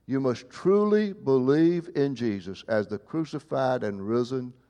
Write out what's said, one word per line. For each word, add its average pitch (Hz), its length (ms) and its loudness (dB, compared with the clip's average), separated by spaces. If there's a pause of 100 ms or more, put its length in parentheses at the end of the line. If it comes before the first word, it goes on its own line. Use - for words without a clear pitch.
you 135 140 -2
must 127 280 -2
truly 208 640 2
believe 156 840 2
in 139 200 0
Jesus 101 540 -4
as 107 180 0
the 104 120 -6
crucified 139 840 -4
and 101 260 -6
risen 123 460 -4 (160)